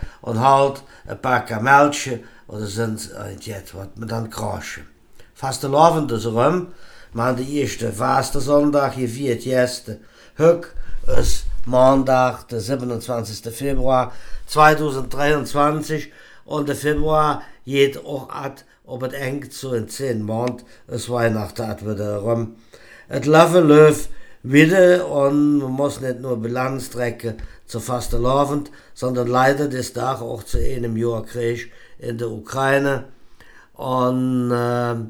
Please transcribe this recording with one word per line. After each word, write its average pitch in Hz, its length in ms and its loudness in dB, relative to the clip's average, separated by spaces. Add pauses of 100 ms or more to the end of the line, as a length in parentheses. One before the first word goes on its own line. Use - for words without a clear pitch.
(220)
und 113 180 -4
halt 139 420 4 (240)
ein 101 140 -12
paar 127 240 0
Kamelchen 131 760 2 (280)
oder 107 160 -10
sind, 107 480 -6
und 101 340 -14
jetzt 98 280 -14
wat 98 240 -16
man 113 100 -12
dann 113 220 -6
kraschen. 95 540 -10 (500)
Fastelovend 143 760 2
ist 107 120 -4
rum, 147 440 0 (440)
man 120 240 -2
die 139 240 -6
erste 113 320 -4
Fastensonntag, 139 1000 0
hier 123 160 -4
viert 123 360 -4
erste 127 540 -2 (360)
Hück 170 380 2 (460)
ist - 240 6 (220)
Montag, 127 800 4
der 117 120 -6
siebenundzwanzigste 117 920 -6
Februar 131 600 2 (340)
zweitausenddreiundzwanzig, 147 1600 0 (360)
und 143 240 -4
der 139 60 -4
Februar 151 680 0 (240)
geht 139 400 0
auch 139 240 -10
ad, 139 340 -12 (220)
ob 127 160 -10
es 127 100 -8
eng 139 380 -8
zu 131 240 -8
in 110 160 -4
zehn 123 320 -4
Mond 113 420 -6 (240)
ist 120 220 -8
Weihnachten, 113 500 -2
ad 104 240 -8
wieder 104 360 -6
rum. 113 360 -4 (540)
Et 135 160 -6
Love 165 340 6
Löw 151 480 8 (340)
wieder, 160 680 6
und 147 480 2
man 131 140 -2
muss 135 280 -2
nicht 123 200 -6
nur 127 160 -4
Bilanz 127 520 -6
trecken 117 460 -6 (320)
zu 113 140 -8
Fastelovend, 127 920 0 (240)
sondern 123 320 -4
leider 135 400 2
das 127 260 -6
Tag 123 300 -6
auch 117 220 -10
zu - 140 0
einem 120 380 0
Jahr 113 280 -2
Krieg 120 480 -6 (260)
in 120 180 -8
der 117 140 -6
Ukraine. 135 760 -2 (680)
Und, 127 800 0
äh, 120 420 -2 (160)